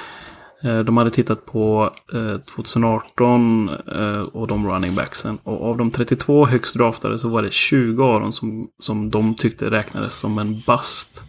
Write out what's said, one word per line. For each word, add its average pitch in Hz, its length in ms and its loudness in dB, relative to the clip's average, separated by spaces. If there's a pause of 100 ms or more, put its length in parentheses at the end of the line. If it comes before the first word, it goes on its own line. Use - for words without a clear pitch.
(640)
Eh, 120 160 0
de 113 180 2
hade 117 140 4
tittat 113 360 0
på, 107 480 0 (180)
eh, 110 260 -4
tvåtusen - 460 -2
arton, 113 840 2
eh, 104 520 -4
och - 260 -6
de 104 220 -2
running 92 260 0
backsen. - 500 -4
Och 107 240 -4
av 117 80 -2
de 117 140 0
trettiotvå 127 560 4
högst 120 300 0
draftade 113 420 0
så 117 100 -4
var 113 140 0
det 104 100 -4
tjugo 120 500 2
av 120 180 4
dem 107 120 -2
som, 110 360 -6 (100)
som 107 320 -2
de 107 240 2
tyckte 110 360 -2
räknades 107 440 -4
som 107 240 -4
en 107 140 -2 (140)
bust. - 640 -2